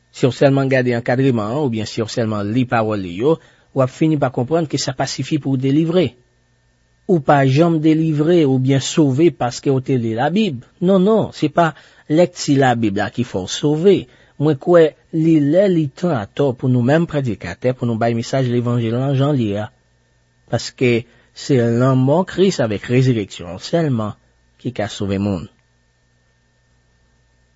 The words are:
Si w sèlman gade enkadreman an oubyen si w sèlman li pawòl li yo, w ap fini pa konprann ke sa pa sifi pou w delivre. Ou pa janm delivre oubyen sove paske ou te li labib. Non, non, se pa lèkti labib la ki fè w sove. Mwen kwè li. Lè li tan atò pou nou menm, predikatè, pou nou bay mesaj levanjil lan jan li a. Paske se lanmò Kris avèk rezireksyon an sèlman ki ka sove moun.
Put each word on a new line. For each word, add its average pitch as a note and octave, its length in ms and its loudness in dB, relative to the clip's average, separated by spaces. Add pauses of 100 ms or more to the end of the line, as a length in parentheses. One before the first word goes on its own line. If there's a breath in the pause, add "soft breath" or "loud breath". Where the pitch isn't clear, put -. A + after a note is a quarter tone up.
(160)
Si - 120 0
w B2 80 0
sèlman C3+ 360 2
gade B2+ 240 0
enkadreman A#2+ 580 -2
an D3+ 100 -4
oubyen A2+ 260 -4
si - 140 -4
w G#2 80 -8
sèlman G#2+ 440 -4
li B2+ 140 0
pawòl A2 340 -2
li F2 180 -10
yo, D#3 160 2 (380 soft breath)
w C3+ 80 2
ap B2+ 80 -2
fini D#3 280 0
pa C3+ 120 -2
konprann C#3+ 400 -2
ke C#3+ 80 -2
sa - 160 -6
pa C3+ 140 -4
sifi D3 320 -4
pou C3+ 140 -2
w B2+ 60 -2
delivre. D#3 500 0 (960)
Ou F3 160 2
pa C#3+ 240 4
janm D#3+ 380 2
delivre D#3+ 640 2
oubyen C3 340 2
sove D3+ 540 2
paske B2 340 -4
ou C3 140 0
te C3 180 0
li A2+ 160 -2
labib. D#3 460 -2 (180)
Non, F#3 220 4
non, G3+ 320 2
se D3 180 -2
pa E3 200 2 (360 soft breath)
lèkti D#3 480 0
labib A#2 440 2
la G2 120 -4
ki A#2+ 140 -4
fè F#2+ 160 -6
w F#2+ 80 -10
sove. D#3 460 2 (420 soft breath)
Mwen D3 200 0
kwè E3+ 300 6
li. - 60 -20 (200)
Lè D#3+ 560 2
li D#3+ 160 2
tan E3+ 300 -4
atò A#2 400 -2
pou C3 140 -2
nou B2 120 2
menm, D#3 240 2
predikatè, B2 680 -4
pou B2 120 -6
nou A2+ 120 -2
bay A#2 180 0
mesaj C3 340 -2
levanjil A#2+ 460 -2
lan C3+ 180 -2
jan C#3 220 0
li A2 180 0
a. G#2+ 140 -6 (840)
Paske A#2+ 540 -2 (300 soft breath)
se - 240 0
lanmò C3 680 2
Kris F#3 360 0
avèk G#2 280 -4
rezireksyon A2+ 640 0
an G2 80 -14
sèlman C3 540 -2 (420)
ki A#2+ 160 -8
ka G#2 160 -4
sove G2 300 -4
moun. G2+ 260 -2 (2000)